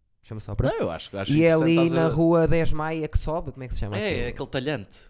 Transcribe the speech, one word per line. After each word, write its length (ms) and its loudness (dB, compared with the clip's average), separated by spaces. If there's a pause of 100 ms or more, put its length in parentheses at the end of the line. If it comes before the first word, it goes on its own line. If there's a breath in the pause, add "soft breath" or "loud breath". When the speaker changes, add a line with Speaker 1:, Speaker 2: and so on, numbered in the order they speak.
(240)
Speaker 1:
Chama-se 280 -12
Ópera. 180 0
Speaker 2:
Não, 100 -2
eu 120 -2
acho, 260 -10
acho 160 -2
Speaker 1:
E 100 6
é 60 6
Speaker 2:
interessante 140 4
Speaker 1:
ali 80 2
Speaker 2:
estás 200 4
Speaker 1:
na 140 2
Speaker 2:
a 40 0
Speaker 1:
rua 380 4
dez 240 4
Maio 320 -2
é 40 -4
que 100 -4
sobe, 340 -6
como 120 -14
é 40 -10
que 60 -10
se 80 -6
chama 160 -4
Speaker 2:
É, 120 -4
Speaker 1:
aquilo? 140 -4
Speaker 2:
é 60 -6
aquele 200 -8
talhante. 480 -6 (120)